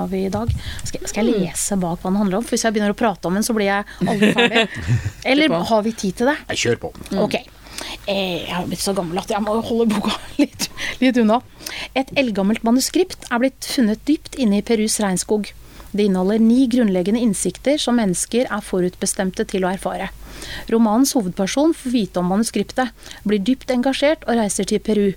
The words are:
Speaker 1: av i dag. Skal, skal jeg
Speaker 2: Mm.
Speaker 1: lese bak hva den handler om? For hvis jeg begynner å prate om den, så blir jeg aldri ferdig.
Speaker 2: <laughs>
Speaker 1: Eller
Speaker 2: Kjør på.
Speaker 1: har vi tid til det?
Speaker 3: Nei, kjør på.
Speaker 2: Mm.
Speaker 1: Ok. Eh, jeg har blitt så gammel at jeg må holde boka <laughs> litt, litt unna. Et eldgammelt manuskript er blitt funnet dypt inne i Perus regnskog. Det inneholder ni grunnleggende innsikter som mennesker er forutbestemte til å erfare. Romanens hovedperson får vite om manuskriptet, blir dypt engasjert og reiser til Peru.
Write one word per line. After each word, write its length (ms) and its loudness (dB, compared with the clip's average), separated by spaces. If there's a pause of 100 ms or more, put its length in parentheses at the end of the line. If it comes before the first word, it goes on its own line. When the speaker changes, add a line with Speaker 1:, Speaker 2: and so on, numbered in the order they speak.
Speaker 1:
av 100 -4
i 160 0
dag. 220 -2 (320)
Skal, 240 -8
skal 180 -2
jeg 120 4
Speaker 2:
Mm. 100 0
Speaker 1:
lese 320 -4
bak 220 -2
hva 100 -4
den 60 2
handler 200 2
om? 60 -2
For 120 -2
hvis 80 -2
jeg 100 0
begynner 200 0
å 40 -8
prate 300 0
om 60 0
den, 100 0
så 120 -2
blir 120 0
jeg 180 0 (160)
aldri 320 4
ferdig. 340 2 (280)
Speaker 2:
<laughs> 300 -6
Speaker 1:
Eller 220 4
Speaker 2:
Kjør 120 0
på. 80 -2
Speaker 1:
har 160 4
vi 80 0
tid 240 -4
til 120 0
det? 100 2 (100)
Speaker 3:
Nei, 80 -6
kjør 240 0
på. 120 -8 (200)
Speaker 2:
Mm. 120 0
Speaker 1:
Ok. 120 0 (720)
Eh, 400 -2
jeg 80 -6
har 100 -2
blitt 160 -6
så 140 -2
gammel 240 -2
at 100 -6
jeg 120 -2
må 200 0
holde 320 0
boka 180 0 (160)
<laughs> 100 -6
litt, 300 0 (320)
litt 180 4
unna. 240 4 (540)
Et 200 0
eldgammelt 480 2
manuskript 680 2
er 80 0
blitt 240 0
funnet 420 0
dypt 300 -2
inne 240 2
i 20 2
Perus 380 0
regnskog. 520 0 (420)
Det 120 2
inneholder 340 2
ni 280 6
grunnleggende 540 2
innsikter 580 0
som 180 0
mennesker 540 0
er 100 -4
forutbestemte 840 -2
til 160 -2
å 80 2
erfare. 380 -6 (600)
Romanens 460 4
hovedperson 580 2
får 180 -6
vite 280 0
om 100 0
manuskriptet, 600 0 (320)
blir 160 2
dypt 320 0
engasjert 560 2
og 100 2
reiser 300 0
til 120 2
Peru. 380 2